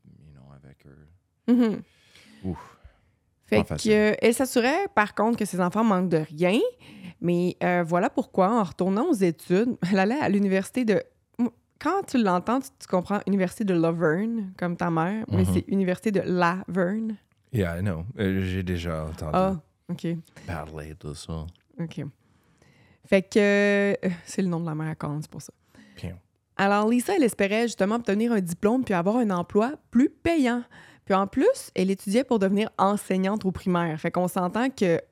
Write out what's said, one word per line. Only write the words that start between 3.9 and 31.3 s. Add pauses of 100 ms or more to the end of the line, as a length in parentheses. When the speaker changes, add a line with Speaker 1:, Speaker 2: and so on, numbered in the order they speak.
Speaker 2:
que, (160)
euh,
elle
s'assurait,
par
contre,
que
ses
enfants
manquent
de (120)
rien. (640)
Mais,
euh,
voilà
pourquoi,
en
retournant
aux
études,
<laughs>
elle
allait
à
l'université
de, (760)
quand
tu
l'entends,
tu, (100)
tu
comprends
université
de
Laverne,
comme
ta
mère,
mais
Speaker 1:
Mhm.
Speaker 2:
c'est
université
de
Laverne. (380)
Speaker 1:
Yeah,
I
know. (140)
Euh,
j'ai
déjà
entendu
Speaker 2:
Ah, (280)
ok. (360)
Speaker 1:
parler
de
ça. (320)
Speaker 2:
OK. (1040)
Fait
que, (680)
euh, (160)
c'est
le
nom
de
la
mère
à
Colin,
c'est
pour
ça. (480)
Speaker 1:
Bien. (400)
Speaker 2:
Alors,
Lisa,
elle
espérait
justement
obtenir
un
diplôme
puis
avoir
un
emploi (180)
plus
payant. (420)
Puis
en
plus,